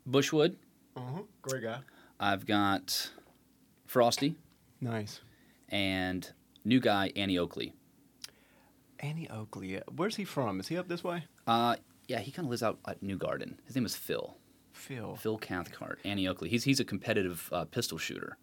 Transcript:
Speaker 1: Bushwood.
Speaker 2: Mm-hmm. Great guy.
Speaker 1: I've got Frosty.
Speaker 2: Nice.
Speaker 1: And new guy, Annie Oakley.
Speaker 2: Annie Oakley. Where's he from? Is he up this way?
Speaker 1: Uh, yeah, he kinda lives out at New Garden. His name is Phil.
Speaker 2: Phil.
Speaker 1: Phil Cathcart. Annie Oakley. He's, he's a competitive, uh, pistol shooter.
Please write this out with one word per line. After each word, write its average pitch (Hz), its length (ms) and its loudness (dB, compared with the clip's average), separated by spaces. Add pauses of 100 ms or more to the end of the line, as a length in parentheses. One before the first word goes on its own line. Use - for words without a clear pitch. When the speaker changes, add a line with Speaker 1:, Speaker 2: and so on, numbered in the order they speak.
Speaker 1:
Bushwood. 147 460 6 (420)
Speaker 2:
Mm-hmm. 135 260 -8 (200)
Great 131 220 -4
guy. 113 140 -4 (420)
Speaker 1:
I've 101 260 2
got 101 640 2 (760)
Frosty. 131 500 4 (440)
Speaker 2:
Nice. 113 400 -4 (500)
Speaker 1:
And 92 600 0 (340)
new 123 140 6
guy, 101 380 4
Annie 98 220 2
Oakley. 82 340 -2 (1300)
Speaker 2:
Annie 151 300 -6
Oakley. 101 500 -6 (140)
Where's 185 220 0
he 202 80 -4
from? 107 360 0
Is - 80 -6
he 165 80 -2
up 180 120 -4
this 175 160 -4
way? 170 200 -4 (220)
Speaker 1:
Uh, 117 300 4 (300)
yeah, 117 140 -2
he 107 100 -8
kinda 160 200 -4
lives 113 120 -2
out 107 240 2
at - 160 -8
New 98 140 -2
Garden. 69 500 -4
His 120 100 -8
name 123 100 2
is - 100 -4
Phil. - 400 -4 (360)
Speaker 2:
Phil. 101 440 -10
Speaker 1:
Phil 110 220 -2
Cathcart. - 640 -6
Annie 98 220 2
Oakley. 87 220 0
He's, 117 160 2
he's 135 160 4
a - 40 2
competitive, 95 680 0
uh, 85 120 0
pistol 82 340 -4
shooter. - 440 -8